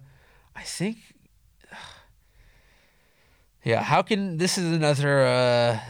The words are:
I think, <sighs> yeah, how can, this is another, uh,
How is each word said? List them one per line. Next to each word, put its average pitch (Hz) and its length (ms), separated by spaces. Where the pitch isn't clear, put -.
I - 80
think, 214 340
<sighs> - 1900
yeah, 113 200
how 156 180
can, 196 360
this 180 200
is 175 140
another, 143 520
uh, 120 560